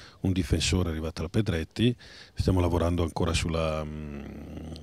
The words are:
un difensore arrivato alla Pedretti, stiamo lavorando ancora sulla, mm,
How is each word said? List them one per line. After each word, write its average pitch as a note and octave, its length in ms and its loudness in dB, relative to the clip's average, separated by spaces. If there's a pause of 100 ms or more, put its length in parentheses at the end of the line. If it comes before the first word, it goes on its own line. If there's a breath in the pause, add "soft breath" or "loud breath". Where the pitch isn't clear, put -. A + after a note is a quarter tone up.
(200 loud breath)
un F#2+ 120 2
difensore F2+ 580 2
arrivato D#2+ 300 -4
alla A#2 100 -4
Pedretti, G2+ 640 0 (400 loud breath)
stiamo F#2 260 4
lavorando F2 420 2
ancora E2+ 300 0
sulla, D#2+ 520 0
mm, D2+ 400 -10 (580)